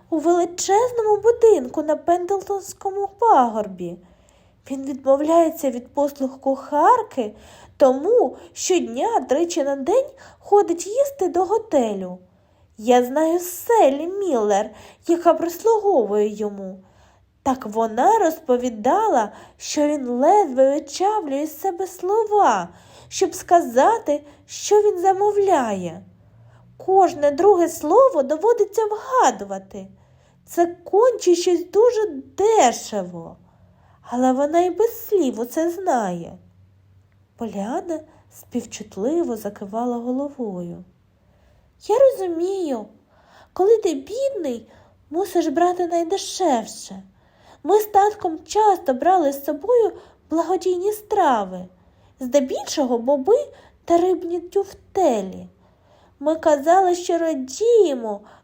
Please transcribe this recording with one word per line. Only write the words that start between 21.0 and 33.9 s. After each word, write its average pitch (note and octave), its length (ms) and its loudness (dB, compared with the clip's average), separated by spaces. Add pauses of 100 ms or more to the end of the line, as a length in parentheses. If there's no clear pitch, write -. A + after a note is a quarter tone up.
з - 140 -16
себе F#4+ 260 -4
слова, F#4+ 800 0 (400)
щоб - 260 -4
сказати, D4+ 920 2 (220)
що - 300 -2
він G4+ 240 2
замовляє. F4+ 1040 0 (720)
Кожне F#4 540 2
друге F4 380 4
слово E4+ 540 2
доводиться G4 640 0
вгадувати. G#3 1040 -4 (600)
Це F4 380 0
конче G#4 500 2
щось F4 360 0
дуже G#4+ 360 2 (300)
дешево, G#3+ 1000 0 (640)